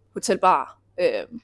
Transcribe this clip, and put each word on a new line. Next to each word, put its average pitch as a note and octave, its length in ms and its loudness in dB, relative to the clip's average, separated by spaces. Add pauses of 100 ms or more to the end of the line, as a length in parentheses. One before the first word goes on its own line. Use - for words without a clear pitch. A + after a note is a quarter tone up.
(120)
hotelbar, F#3 640 0 (220)
øh, F3 60 2 (240)
men - 140 -16